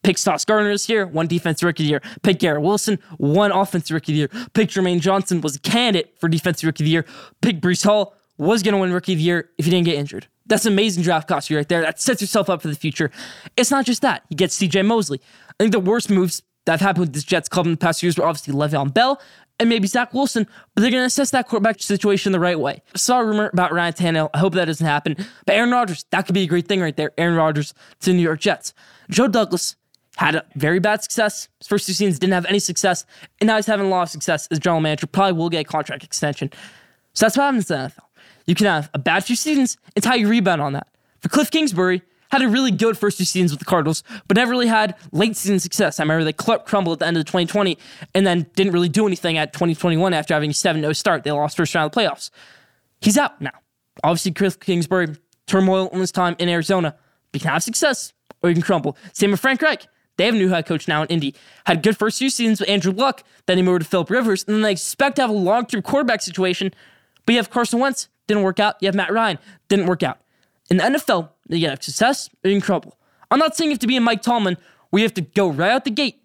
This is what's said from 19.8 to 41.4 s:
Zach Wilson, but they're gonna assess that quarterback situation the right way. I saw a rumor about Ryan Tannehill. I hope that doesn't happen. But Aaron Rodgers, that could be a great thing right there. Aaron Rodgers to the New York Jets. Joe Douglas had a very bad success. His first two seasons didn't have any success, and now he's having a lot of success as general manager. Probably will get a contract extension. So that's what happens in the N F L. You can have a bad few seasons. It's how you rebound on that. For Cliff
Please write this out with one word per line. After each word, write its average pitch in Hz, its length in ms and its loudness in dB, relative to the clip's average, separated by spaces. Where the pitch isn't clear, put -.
Zach 240 260 -2
Wilson, 240 360 -2
but 202 80 2
they're 247 80 4
gonna 254 140 0
assess 254 260 0
that 254 160 0
quarterback 220 340 0
situation 202 520 0
the 180 80 0
right 175 180 0
way. 139 240 -4
I - 60 -10
saw 247 220 2
a 233 40 0
rumor 214 280 0
about 175 200 2
Ryan 170 200 0
Tannehill. 160 420 0
I 147 40 0
hope 175 160 2
that 180 100 2
doesn't 160 200 -2
happen. 147 300 0
But 185 80 4
Aaron 233 160 2
Rodgers, 233 400 -2
that 185 160 0
could 175 80 -2
be 196 80 2
a 170 60 0
great 175 180 0
thing 196 140 0
right 160 160 -2
there. 151 200 -4
Aaron 170 200 2
Rodgers 156 360 0
to 190 100 2
the 180 40 4
New 175 80 4
York 160 180 0
Jets. - 340 -2
Joe 220 200 2
Douglas 190 480 -2
had 151 160 2
a 156 100 -2
very 151 220 2
bad 208 240 0
success. - 460 -4
His - 100 -20
first 202 180 0
two 190 80 -4
seasons 180 240 0
didn't 185 160 2
have 175 100 0
any 196 140 0
success, 180 480 -2
and 208 60 2
now 220 100 4
he's 214 80 0
having 202 220 0
a - 20 0
lot 185 140 0
of 170 80 -4
success 156 400 -4
as 160 80 -2
general 165 200 0
manager. 156 280 -2
Probably 190 260 2
will 170 160 0
get 165 120 -2
a 147 40 -4
contract 143 400 -6
extension. - 460 -4
So - 100 2
that's 220 140 2
what 285 60 2
happens 254 260 0
in 156 60 -2
the 135 40 -6
N 131 60 -6
F - 120 -14
L. - 120 -20
You 175 100 2
can 208 120 2
have 156 260 0
a 147 60 -4
bad 170 260 0
few 240 120 -2
seasons. 277 420 0
It's 202 80 0
how 254 100 2
you 220 140 2
rebound 190 320 2
on 143 140 -4
that. - 120 -8
For - 100 -4
Cliff 294 200 2